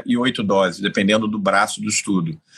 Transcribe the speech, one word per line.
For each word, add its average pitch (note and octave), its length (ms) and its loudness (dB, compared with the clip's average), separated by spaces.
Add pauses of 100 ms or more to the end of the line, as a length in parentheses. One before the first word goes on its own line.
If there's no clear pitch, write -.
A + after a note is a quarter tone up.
e A#2+ 120 0
oito B2 260 -2
doses, G2 380 2
dependendo G#2+ 480 2
do A2 100 -4
braço G2 400 2
do G#2+ 80 -6
estudo. F2+ 500 -2 (200)